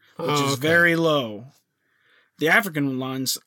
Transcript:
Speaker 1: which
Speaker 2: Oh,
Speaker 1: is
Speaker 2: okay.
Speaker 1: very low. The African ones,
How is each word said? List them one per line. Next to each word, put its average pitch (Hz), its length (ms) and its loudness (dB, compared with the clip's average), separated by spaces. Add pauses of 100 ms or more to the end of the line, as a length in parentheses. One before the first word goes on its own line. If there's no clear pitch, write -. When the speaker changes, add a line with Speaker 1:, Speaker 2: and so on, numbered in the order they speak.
(160)
Speaker 1:
which 165 140 -6
Speaker 2:
Oh, 143 160 0
Speaker 1:
is 139 60 0
Speaker 2:
okay. 127 160 -4
Speaker 1:
very 170 260 4
low. 135 520 0 (920)
The 147 100 -2
African 156 520 0
ones, 131 460 -6